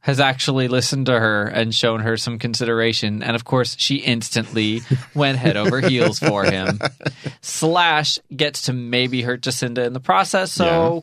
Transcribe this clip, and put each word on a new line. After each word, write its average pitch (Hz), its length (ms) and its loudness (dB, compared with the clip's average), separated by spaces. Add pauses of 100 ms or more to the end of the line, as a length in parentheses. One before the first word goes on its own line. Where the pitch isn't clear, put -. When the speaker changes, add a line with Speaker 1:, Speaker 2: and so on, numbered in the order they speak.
Speaker 1:
has 139 200 2
actually 131 480 2
listened 127 380 0
to 123 120 4
her 107 280 2
and 110 280 0
shown 113 240 2
her 113 160 0
some 113 240 -4
consideration. 113 800 0
And 120 140 -2
of 117 80 -4
course, 127 340 0
she - 200 0
instantly 113 840 -2 (160)
<laughs> - 160 -10
went 139 240 2
head 123 200 2
over 123 240 0
heels 131 380 2
for 101 260 0
him. 95 340 -2 (320)
<laughs> - 300 -12
Slash 160 760 0 (160)
gets 147 300 -2
to 131 100 -2
maybe 123 480 0
hurt 123 200 -4
Jacinda 123 440 -2
in 120 60 -2
the 131 80 -6
process. 185 540 0
So 170 420 2
Speaker 2:
Yeah. 170 60 -6